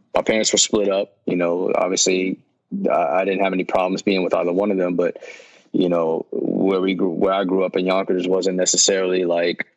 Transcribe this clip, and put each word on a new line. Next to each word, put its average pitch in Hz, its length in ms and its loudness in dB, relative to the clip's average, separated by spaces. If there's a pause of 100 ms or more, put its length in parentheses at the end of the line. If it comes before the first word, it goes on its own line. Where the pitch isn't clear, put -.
(140)
my 90 80 2
parents 110 300 0
were 101 60 4
split 101 300 2
up. 98 280 -2 (100)
You 90 100 0
know, 87 380 0
obviously, 92 640 0 (520)
I, 82 300 2
I 95 40 0
didn't 95 200 0
have 95 80 0
any 92 120 -2
problems 95 380 0
being 92 200 0
with 87 120 0
either 87 180 0
one 101 180 0
of 95 80 0
them, 90 180 -2
but, 87 220 -2 (540)
you 90 160 2
know, 82 420 0
where 95 500 0
we 95 140 0
grew, 92 160 0
where 95 240 0
I 101 100 0
grew 92 200 0
up 92 120 -2
in 92 80 0
Yonkers 92 420 0
wasn't 92 300 0
necessarily, 92 680 0
like, 85 420 -2 (100)